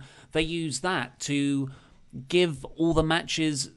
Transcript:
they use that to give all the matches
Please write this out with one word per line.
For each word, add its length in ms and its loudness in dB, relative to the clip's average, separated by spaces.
they 100 0
use 400 -2
that 400 -2
to 480 0
give 380 2
all 280 2
the 100 4
matches 720 0